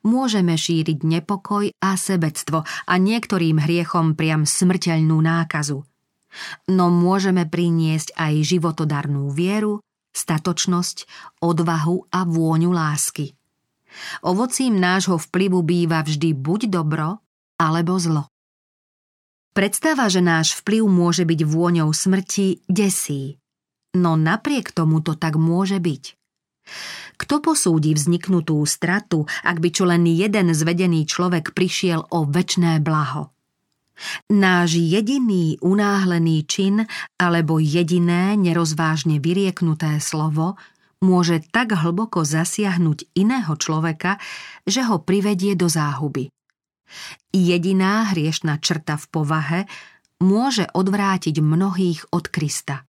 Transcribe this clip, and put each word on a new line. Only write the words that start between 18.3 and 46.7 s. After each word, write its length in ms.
Predstava, 560
že 80
náš 400
vplyv 240
môže 400
byť 240
vôňou 480
smrti, 720
desí. 720
No 240
napriek 560
tomu 240
to 160
tak 240
môže 400
byť. 240
Kto 240
posúdi 560
vzniknutú 720
stratu, 560
ak 160
by 80
čo 160
len 160
jeden 480
zvedený 560
človek 480
prišiel 560
o 160
večné 560
blaho? 480
Náš 480
jediný 880
unáhlený 800
čin 400
alebo 480
jediné 720
nerozvážne 880
vyrieknuté 800
slovo 560
môže 480
tak 320
hlboko 480
zasiahnuť 880
iného 400
človeka, 640
že 160
ho 160
privedie 560
do 160
záhuby. 560